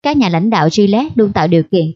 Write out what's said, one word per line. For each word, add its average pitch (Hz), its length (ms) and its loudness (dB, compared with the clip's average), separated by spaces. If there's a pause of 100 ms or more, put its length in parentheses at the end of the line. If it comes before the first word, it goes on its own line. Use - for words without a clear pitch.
Các 294 140 -2
nhà 233 120 2
lãnh 170 220 0
đạo 165 200 2
Gillette 214 440 0
luôn 214 180 0
tạo 165 160 -2
điều 165 140 2
kiện 165 340 -2